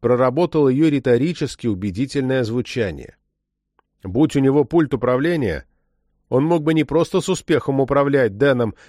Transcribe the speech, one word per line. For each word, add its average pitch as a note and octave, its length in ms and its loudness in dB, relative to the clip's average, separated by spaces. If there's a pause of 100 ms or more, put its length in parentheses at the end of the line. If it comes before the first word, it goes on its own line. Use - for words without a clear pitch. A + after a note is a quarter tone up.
проработал C3 680 2
ее C#3+ 200 2
риторически C3+ 800 0
убедительное B2 800 -2
звучание. G#2+ 720 -6 (840)
Будь B2 340 -2
у C#3 40 2
него C3+ 240 4
пульт D#3 300 0
управления, B2+ 720 -2 (640)
он C3 160 0
мог E3 180 0
бы D#3+ 120 0
не D#3 100 2
просто E3 360 0
с - 80 -4
успехом C#3 520 -2
управлять C#3 580 0
Дэном B2 360 2 (140)